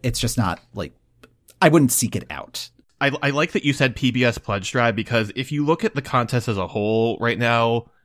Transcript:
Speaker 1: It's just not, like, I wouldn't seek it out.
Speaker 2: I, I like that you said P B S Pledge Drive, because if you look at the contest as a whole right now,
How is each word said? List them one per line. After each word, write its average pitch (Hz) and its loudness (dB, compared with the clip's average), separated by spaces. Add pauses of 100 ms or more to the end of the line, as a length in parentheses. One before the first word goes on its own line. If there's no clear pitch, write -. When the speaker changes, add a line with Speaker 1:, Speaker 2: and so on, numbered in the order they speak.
Speaker 1:
It's 123 -2
just 117 -2
not, 92 0 (160)
like, 85 -8 (680)
I 170 6
wouldn't 147 6
seek - 0
it - -6
out. - -12 (300)
Speaker 2:
I, 139 0 (100)
I 139 0
like 147 0
that - -2
you 143 4
said 131 0
P 131 0
B 127 2
S 117 2
Pledge 101 -4
Drive, 117 2
because 110 -2
if 131 -6
you 147 -2
look 160 0
at 220 -2
the - -4
contest 123 -2
as 107 -2
a 92 -2
whole 110 0
right 117 0
now, 117 0 (140)